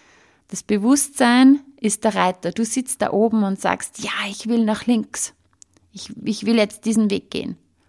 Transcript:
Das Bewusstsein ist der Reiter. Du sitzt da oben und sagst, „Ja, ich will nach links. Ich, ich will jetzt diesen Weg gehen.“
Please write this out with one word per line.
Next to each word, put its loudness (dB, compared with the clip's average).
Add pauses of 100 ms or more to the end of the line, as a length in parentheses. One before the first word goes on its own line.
(480)
Das -12
Bewusstsein 4 (200)
ist -2
der 0
Reiter. -2
Du -2
sitzt -6
da 0
oben 2
und -2
sagst, -4
„Ja, -8 (160)
ich -10
will 0
nach -2
links. -2 (580)
Ich, -18 (120)
ich -6
will 2
jetzt 0
diesen 2
Weg -4
gehen.“ -8 (320)